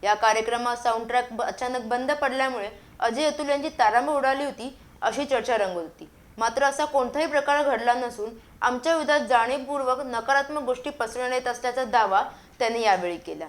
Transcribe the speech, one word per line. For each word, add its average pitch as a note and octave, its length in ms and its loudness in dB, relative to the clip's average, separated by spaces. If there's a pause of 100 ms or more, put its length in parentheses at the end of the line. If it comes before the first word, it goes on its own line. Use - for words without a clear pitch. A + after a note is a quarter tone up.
या G#3 100 4
कार्यक्रमात A3+ 640 2
साऊंडट्रॅक A#3+ 540 0
ब-, A#3 120 -6
अचानक B3+ 380 -4
बंद B3 300 -2
पडल्यामुळे C4 580 0 (300)
अजय A#3 240 0
अतुल D4+ 260 0
यांची C#4+ 200 0
तारांबळ B3 440 4
उडाली C4+ 320 2
होती, C4 320 -8 (240)
अशी A3+ 240 -2
चर्चा B3 320 0
रंगत F#3+ 200 0
होती. D#3+ 320 -10 (280)
मात्र A#3+ 260 0
असा C#4 220 2
कोणताही C#4+ 420 0
प्रकार D4 360 2
घडला A#3+ 300 2
नसून A#3 360 -4 (320)
आमच्या B3 320 2
विरोधात D4 260 2
जाणीवपूर्वक B3+ 840 0
नकारात्मक C#4 560 0
गोष्टी B3+ 280 -4
पसरवण्यात B3+ 520 -4
येत B3+ 60 -4
असल्याचा B3 360 -2
दावा G#3+ 400 2 (360)
त्यांनी A#3 220 0
यावेळी F3+ 360 2
केला. D#3+ 320 -12